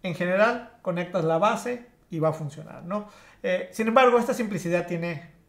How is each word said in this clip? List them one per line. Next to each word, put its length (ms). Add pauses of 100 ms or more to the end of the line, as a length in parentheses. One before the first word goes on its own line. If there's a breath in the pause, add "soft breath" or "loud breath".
en 100
general 600 (100)
conectas 420
la 140
base 480 (240)
y 80
va 100
a 40
funcionar, 500
¿no? 260 (320 loud breath)
Eh, 300
sin 160
embargo, 320
esta 160
simplicidad 500
tiene 460 (180)